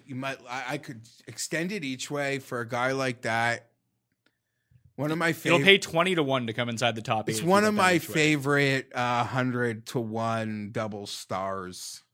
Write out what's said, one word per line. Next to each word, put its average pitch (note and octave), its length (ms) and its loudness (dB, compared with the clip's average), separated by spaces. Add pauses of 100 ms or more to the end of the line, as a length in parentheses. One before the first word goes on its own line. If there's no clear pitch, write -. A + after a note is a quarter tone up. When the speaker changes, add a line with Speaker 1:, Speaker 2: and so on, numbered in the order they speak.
Speaker 1:
you C#3 80 -10
might, C3+ 240 -6 (100)
I, B2+ 220 -6
I D3 80 -4
could B2+ 240 -14 (240)
extend D#3+ 440 -4
it G3 140 -6
each C3 260 -8
way C#3+ 280 -2
for C3 220 -8
a A#2 80 -6
guy B2 240 0
like C3 300 -2
that. A#2 440 0 (1300)
One C#3 160 -2
of D#3+ 60 -2
my E3+ 100 2
Speaker 2:
It'll E3 320 2
Speaker 1:
fav- C#3 40 2
Speaker 2:
pay G3 140 10
twenty F3+ 380 0
to D#3+ 60 4
one C3 260 0
to A2+ 40 -2
come A#2+ 160 -2
inside A#2 280 0
the A2 60 -6
top A2 260 -2
Speaker 1:
It's A2 100 0
Speaker 2:
eight - 40 -4
if D#3+ 60 0
Speaker 1:
one G3+ 140 8
Speaker 2:
you G#3+ 80 4
Speaker 1:
of G#3+ 60 0
Speaker 2:
bet G3 80 4
that F#3 60 6
Speaker 1:
my F3+ 40 6
Speaker 2:
each D#3+ 140 0
way. - 60 -6
Speaker 1:
favorite, C#3+ 800 2
uh, B2 300 0
hundred A#2+ 600 -2
to - 140 -4
one A2 720 -4
double G#2+ 340 -6
stars. F#2+ 960 -8 (120)